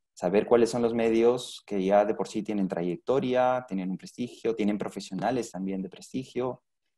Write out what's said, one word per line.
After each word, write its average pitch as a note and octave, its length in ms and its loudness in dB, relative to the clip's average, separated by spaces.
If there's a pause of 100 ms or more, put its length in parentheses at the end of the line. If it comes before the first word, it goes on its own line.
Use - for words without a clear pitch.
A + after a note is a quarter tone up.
(140)
saber G2 320 0
cuáles A#2 240 6
son A#2+ 120 0
los A#2 120 0
medios A#2 720 2
que G2+ 160 -2
ya G2+ 220 6
de G#2+ 100 0
por G#2 140 -4
sí G#2 160 -6
tienen G2+ 240 -2
trayectoria, B2+ 960 0
tienen F#2+ 240 -4
un F2+ 80 -4
prestigio, A#2 560 -6
tienen G#2 240 0
profesionales G#2 720 -4
también F#2+ 320 -6
de F#2+ 60 -8
prestigio, B2+ 720 -8 (340)